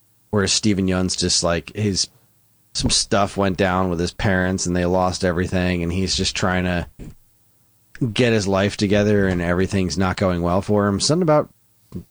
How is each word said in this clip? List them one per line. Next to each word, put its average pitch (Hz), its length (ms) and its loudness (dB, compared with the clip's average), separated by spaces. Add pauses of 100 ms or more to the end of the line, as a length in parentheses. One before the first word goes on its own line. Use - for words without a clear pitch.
(300)
Whereas 98 240 0
Steven 98 340 0
Yeun's 92 280 0
just, - 280 -2
like, 85 320 -2
his, 101 320 -2 (680)
some - 160 -2
stuff - 440 0
went 95 220 0
down 92 320 2
with 85 100 -2
his 87 120 -2
parents, 92 560 0
and 87 80 0
they 90 100 0
lost 92 400 0
everything, 90 560 0
and 85 100 -2
he's 92 240 -2
just - 200 -2
trying 92 300 0
to 87 220 -2 (1300)
get 120 200 2
his 104 140 0
life 98 300 0
together, 104 500 2
and 90 140 0
everything's 90 560 0
not 92 200 0
going 90 260 0
well 87 180 0
for 104 260 2
him. 98 120 0
Something 175 240 0
about 151 260 2 (600)